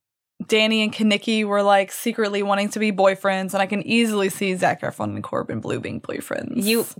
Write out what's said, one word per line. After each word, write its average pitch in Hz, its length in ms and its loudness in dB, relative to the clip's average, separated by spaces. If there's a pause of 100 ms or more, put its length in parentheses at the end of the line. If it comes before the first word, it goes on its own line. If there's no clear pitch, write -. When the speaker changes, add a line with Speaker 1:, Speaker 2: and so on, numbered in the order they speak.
(480)
Speaker 1:
Danny 220 360 2
and 214 100 -2
Kaniki 214 500 2
were, 202 200 2
like, 196 280 4
secretly 208 520 -2
wanting 202 260 0
to 214 100 -6
be 214 120 2
boyfriends. 190 640 2
And 196 100 2
I - 20 2
can 202 180 -2
easily 214 460 2
see 190 260 -2
Zac 180 260 0
Efron 104 340 -4
and 104 80 -6
Corbin - 360 -4
Bleu 120 200 -4
being - 220 -8
boyfriends. - 600 -6
Speaker 2:
You 220 220 2 (140)